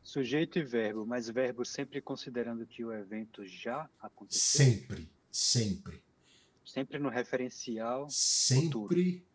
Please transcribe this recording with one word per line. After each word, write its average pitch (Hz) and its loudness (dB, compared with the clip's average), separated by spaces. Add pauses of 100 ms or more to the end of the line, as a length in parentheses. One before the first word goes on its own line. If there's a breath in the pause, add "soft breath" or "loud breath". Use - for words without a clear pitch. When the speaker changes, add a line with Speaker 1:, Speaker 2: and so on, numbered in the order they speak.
Speaker 1:
Sujeito 147 0
e 165 2
verbo, 110 0
mas 117 -2
verbo 123 0
sempre - -6
considerando 117 -6
que - -10
o 113 -6
evento 107 -8
já 117 -6 (140)
aconteceu? - 2
Speaker 2:
Sempre, 98 0 (220)
sempre. - 0 (640 soft breath)
Speaker 1:
Sempre 135 -6
no 143 -2
referencial 123 -4
Speaker 2:
Sempre - 4
Speaker 1:
futuro. 175 2 (140)